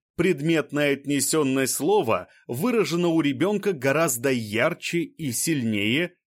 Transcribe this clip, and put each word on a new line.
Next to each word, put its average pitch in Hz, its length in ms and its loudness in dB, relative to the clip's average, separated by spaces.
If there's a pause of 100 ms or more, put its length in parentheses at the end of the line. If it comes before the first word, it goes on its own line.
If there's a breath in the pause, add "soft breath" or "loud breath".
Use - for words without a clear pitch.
(160)
предметная 147 800 2
отнесённость 139 800 0
слова 135 540 0 (180 soft breath)
выражена 175 600 0
у 165 120 2
ребёнка 185 540 0
гораздо 135 560 0
ярче 127 680 -2
и 151 320 -6
сильнее, 120 840 0 (160)